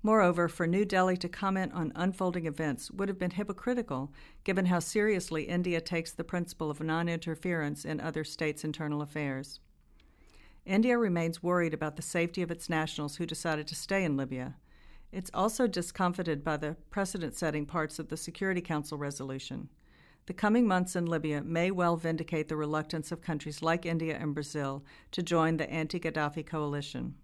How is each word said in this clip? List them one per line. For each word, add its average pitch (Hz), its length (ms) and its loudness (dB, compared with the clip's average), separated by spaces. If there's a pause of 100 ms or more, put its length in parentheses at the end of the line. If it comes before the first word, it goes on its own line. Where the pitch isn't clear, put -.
Moreover, 180 460 6
for 170 180 0
New 190 200 4
Delhi 185 320 4
to 185 100 -4
comment 190 460 0
on 165 200 -2
unfolding 180 520 0
events 151 440 -2
would 196 200 -2
have 190 100 -4
been 180 120 0
hypocritical, 202 840 -2 (320)
given 185 220 4
how 180 120 6
seriously 180 640 0
India 175 380 0
takes 165 320 -4
the 165 100 -6
principle 170 480 -4
of 147 80 -6
non-interference 165 1040 -2
in 156 160 -4
other 156 240 -4
states' 151 400 -4
internal 151 380 -2
affairs. 143 580 -4 (1040)
India 226 320 6
remains 170 460 2
worried 170 300 4
about 151 240 -4
the 165 40 -8
safety 170 400 0
of 170 80 -2
its 170 200 -8
nationals 156 480 -2
who 175 80 -2
decided 156 420 -2
to 156 80 -8
stay 196 300 0
in 147 100 2
Libya. 135 400 -4 (560)
It's 185 220 -8
also 226 340 2
discomfited 175 800 0
by 156 100 2
the 151 220 -4 (120)
precedent-setting 160 760 -2
parts 156 340 -4
of 160 80 -6
the 165 80 -4
Security 180 460 -2
Council 156 360 -2
resolution. 139 680 -6 (600)
The 180 60 -6
coming 220 320 6
months 185 300 2
in 175 120 2
Libya 156 360 0
may 170 280 2
well 175 260 4
vindicate 165 500 0
the 156 80 -2
reluctance 151 560 -2
of 165 80 -6
countries 151 420 -6
like 165 240 2
India 160 320 0
and 151 160 -2
Brazil 143 520 -4 (260)
to 175 100 -2
join 165 360 4
the 151 120 -2
anti-Gaddafi 156 760 -2
coalition. 143 800 -4